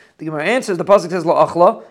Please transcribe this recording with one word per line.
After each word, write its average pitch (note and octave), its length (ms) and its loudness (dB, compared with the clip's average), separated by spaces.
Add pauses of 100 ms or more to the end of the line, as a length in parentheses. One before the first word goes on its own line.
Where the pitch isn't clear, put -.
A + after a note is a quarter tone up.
(180)
The D#3 80 -12
Gemara D#3 180 -8
answers, G#3 340 -2
the E3+ 60 -4
pasuk F3+ 260 2
says, F3 160 -4
"Lo E3 80 2
achla," E3+ 560 2